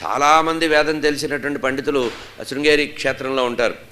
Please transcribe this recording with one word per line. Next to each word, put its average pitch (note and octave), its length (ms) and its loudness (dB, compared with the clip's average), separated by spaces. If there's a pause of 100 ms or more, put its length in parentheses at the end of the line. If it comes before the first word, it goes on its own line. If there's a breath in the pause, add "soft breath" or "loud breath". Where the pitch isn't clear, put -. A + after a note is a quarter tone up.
చాలామంది D#3+ 640 2
వేదం D3+ 320 2
తెలిసినటువంటి C#3+ 580 -2
పండితులు C3 520 -2 (400 loud breath)
శృంగేరి D3 360 2
క్షేత్రంలో C3+ 580 -2
ఉంటారు. A#2+ 300 0 (180)